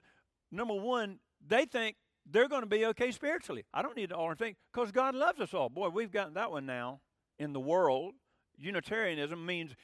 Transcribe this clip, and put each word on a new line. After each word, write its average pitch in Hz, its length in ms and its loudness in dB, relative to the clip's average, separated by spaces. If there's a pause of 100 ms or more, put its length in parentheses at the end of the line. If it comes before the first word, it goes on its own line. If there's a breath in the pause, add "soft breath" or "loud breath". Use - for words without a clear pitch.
(520 soft breath)
number 214 240 -2
one, 208 440 -2 (260)
they 226 200 4
think 226 320 -2 (280)
they're 208 220 6
gonna 262 180 0
be 214 200 2
okay 247 260 0
spiritually. 285 640 -4
"I 139 80 0
don't 208 160 -4
need 196 120 -4
to 175 60 -8
alter 165 160 -2
anything 208 240 -4 (160)
'cause 233 220 -2
God 262 200 4
loves 285 280 2
us 190 120 -6
all." 151 140 2
Boy, 170 220 -2
we've 208 200 -2
gotten 180 260 -2
that 208 160 -2
one 143 140 -6
now 127 360 -6 (360)
in 147 140 -4
the 139 80 -4
world. 160 560 2 (420)
Unitarianism 170 880 -4
means 165 380 -6